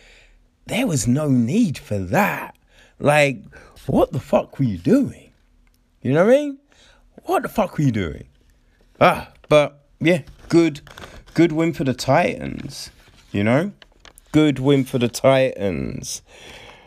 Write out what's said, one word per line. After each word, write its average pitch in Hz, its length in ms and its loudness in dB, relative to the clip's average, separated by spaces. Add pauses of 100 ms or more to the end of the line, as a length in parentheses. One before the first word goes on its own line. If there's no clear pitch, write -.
(680)
there 247 200 -4
was 123 220 -2
no 147 200 0
need 139 480 0
for - 220 -8
that. 139 560 -2 (460)
Like, 143 420 2 (440)
what - 260 0
the 127 80 -4
fuck - 380 -4
were 139 60 0
you 101 140 -4
doing? 214 540 -2 (680)
You 123 100 -2
know 170 140 4
what 247 80 6
I - 20 4
mean? 285 220 -4 (680)
What 339 180 -2
the - 60 -8
fuck - 300 -4
were 151 60 0
you 131 60 2
doing? 98 380 -6 (720)
Ah, - 320 2 (160)
but, 147 380 2 (140)
yeah, 160 220 2 (260)
good, 160 340 2 (520)
good 160 160 4
win 160 220 -2
for 165 100 -8
the 131 120 0
Titans, - 960 -2 (420)
you 101 100 -2
know? 147 300 0 (580)
Good 147 300 2
win 139 240 2
for 131 140 -6
the 120 100 0
Titans. 101 1120 -2 (640)